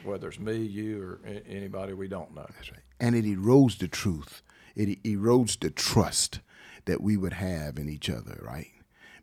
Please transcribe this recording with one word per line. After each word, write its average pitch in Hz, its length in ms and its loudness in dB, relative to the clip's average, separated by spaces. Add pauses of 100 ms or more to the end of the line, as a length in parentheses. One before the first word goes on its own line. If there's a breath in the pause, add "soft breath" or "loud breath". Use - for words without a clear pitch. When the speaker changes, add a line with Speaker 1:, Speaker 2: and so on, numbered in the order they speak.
Speaker 1:
whether 95 260 -6
it's - 100 -10
me, 110 180 -2
you, 107 440 -4
or 90 240 -10
a-, 104 220 -12
anybody 98 460 -8
we 95 140 -6
don't 85 280 -8
know. 71 100 -14 (100)
Speaker 2:
That's - 160 -16
right. - 100 -20 (180)
And 120 160 2
it 110 100 2
erodes 107 520 6
the 90 100 -2
truth. - 540 -4 (340 soft breath)
It 101 140 0
e-, 104 260 -2
erodes 117 440 4
the 82 120 -2
trust - 680 2 (440 loud breath)
that 87 160 0
we 104 160 4
would 92 160 -2
have 87 440 -4
in 73 120 -4
each 76 200 -6
other, 60 320 -8
right? - 300 -10 (520 loud breath)